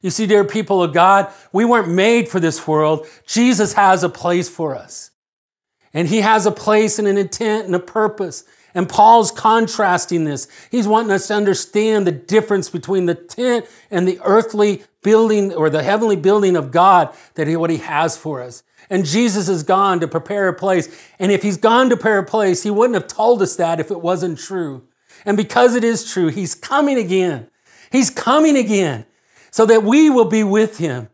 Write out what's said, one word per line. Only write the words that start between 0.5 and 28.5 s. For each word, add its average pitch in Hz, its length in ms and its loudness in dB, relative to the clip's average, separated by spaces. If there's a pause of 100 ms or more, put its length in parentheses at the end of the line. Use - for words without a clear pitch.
of 160 80 -2
God, 190 400 4 (220)
we 202 100 2
weren't 233 240 2
made 226 400 2
for 190 140 -4
this 160 260 -4
world. 156 400 0 (180)
Jesus 220 480 0
has 190 300 4
a 175 60 0
place 175 400 -4
for 151 260 -8
us. - 360 -18 (800)
And 160 160 -2
he 220 100 2
has 214 260 2
a 214 60 2
place 214 480 0
and 208 80 0
an 196 100 2
intent 214 500 -4
and 185 60 -4
a 180 60 -2
purpose. 208 640 -6 (320)
And 170 140 -4
Paul's 220 420 6
contrasting 202 960 0
this. 143 240 -8 (200)
He's 220 200 -2
wanting 220 220 0
us 196 160 -2
to 214 80 -4
understand 208 680 0
the 175 60 0
difference 202 580 -2
between 180 360 -4
the 175 100 -2
tent 240 500 -4 (240)
and 180 160 0
the 180 200 -2
earthly 208 580 0 (200)
building 214 500 2
or 156 160 0
the 151 140 -2
heavenly 208 340 0
building 190 400 2
of 139 140 -6
God 175 440 4 (200)
that 156 120 -4
he, 160 80 -2
what 165 140 -2
he 160 80 -2
has 156 400 -4
for 143 240 -10
us. 123 220 -18 (260)
And 185 160 -2
Jesus 196 420 0
has 175 160 -2
gone 190 380 0
to 165 80 -4
prepare 196 400 -2
a 175 40 -4
place. 185 360 -2 (280)
And 190 140 0
if 196 120 0
he's 202 120 -2
gone 240 340 2
to 240 60 2
prepare 220 220 0
a 190 80 -2
place, 196 380 -2
he 208 80 -4
wouldn't 220 300 0
have - 60 -14
told 226 340 0
us - 140 -2
that 165 240 -2
if 156 100 -6
it 175 120 -8
wasn't 170 360 -4
true. 156 480 -10 (380)
And 202 140 0
because 240 380 2
it 233 100 0
is - 260 -4
true, 175 160 0
he's 175 280 -6
coming 285 420 -2
again. 180 500 -2 (420)
He's 254 200 0
coming 294 480 2